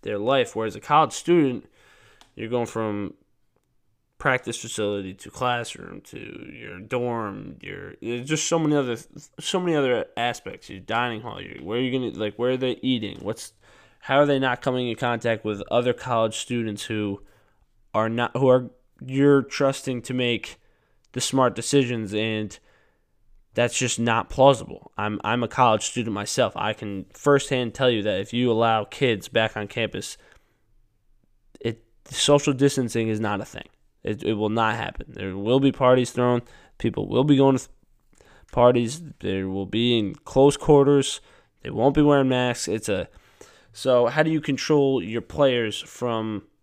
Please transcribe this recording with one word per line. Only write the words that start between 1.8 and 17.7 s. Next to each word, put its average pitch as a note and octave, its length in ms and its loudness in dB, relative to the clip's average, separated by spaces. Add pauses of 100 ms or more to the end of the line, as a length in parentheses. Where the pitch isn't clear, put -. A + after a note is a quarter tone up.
you're A2+ 140 -10
going A#2+ 160 -2
from G#2+ 480 -6 (1040)
practice B2+ 420 -4
facility G2+ 540 -6
to - 160 -18
classroom A#2 720 -6
to - 520 -16
your G2+ 260 -16
dorm, A2 840 -6
your, F#2 400 -14
there's A#2+ 260 -6
just D3+ 200 -2
so E3 120 0
many D3+ 160 2
other, B2+ 220 0 (420)
so - 200 -2
many F3 160 0
other B2+ 300 0 (120)
aspects. - 520 -8
Your G2 100 -14
dining A2+ 420 -4
hall, G#2+ 200 -12
your, - 220 -14
where G#2 140 -4
are B2 40 0
you B2+ 100 -2
gonna, B2+ 200 -2
like, G#2 260 -6
where B2 140 0
are C3 60 0
they B2+ 240 -2
eating? A#2 400 -2
What's, - 320 -8 (460)
how C3+ 180 0
are D3 80 8
they C#3+ 140 2
not C3 220 -2
coming B2+ 280 -2
in A2+ 60 -4
contact A#2 500 -2
with G#2 160 -4 (100)
other A#2+ 220 2
college A2+ 440 -2
students A2 480 -4
who G#2 360 -4 (720)